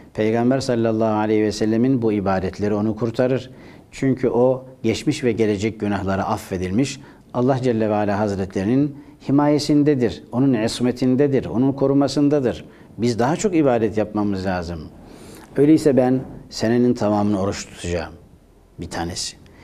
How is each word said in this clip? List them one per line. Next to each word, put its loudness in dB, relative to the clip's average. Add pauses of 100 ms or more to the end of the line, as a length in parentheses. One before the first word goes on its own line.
(140)
Peygamber 2
sallallahu 0
aleyhi 2
ve 2
sellemin 0
bu 0
ibadetleri -2
onu -2
kurtarır. -2 (400)
Çünkü -2
o 2 (180)
geçmiş -2
ve 2
gelecek 0
günahları -2
affedilmiş, -4 (340)
Allah 2
Celle 0
ve 2
Ala 0
Hazretlerinin -2 (320)
himayesindedir, 2
onun 2
ismetindedir, 0
onun 0
korumasındadır. 2 (340)
Biz 0
daha 2
çok 0
ibadet 2
yapmamız -2
lazım. -4 (760)
Öyleyse 4
ben 4 (300)
senenin 2
tamamını 0
oruç -4
tutacağım." -8 (680)
Bir -10
tanesi. -8 (280)